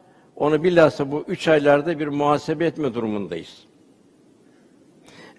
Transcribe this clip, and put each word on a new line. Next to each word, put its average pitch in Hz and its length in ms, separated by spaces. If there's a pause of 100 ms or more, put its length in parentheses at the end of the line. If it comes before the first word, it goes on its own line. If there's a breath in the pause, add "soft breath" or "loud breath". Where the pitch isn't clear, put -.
(360 soft breath)
onu 151 280
bilhassa 156 480
bu 147 160
üç 180 200
aylarda 147 500
bir 151 100
muhasebe 147 580
etme 147 280
durumundayız. 104 720 (1700 loud breath)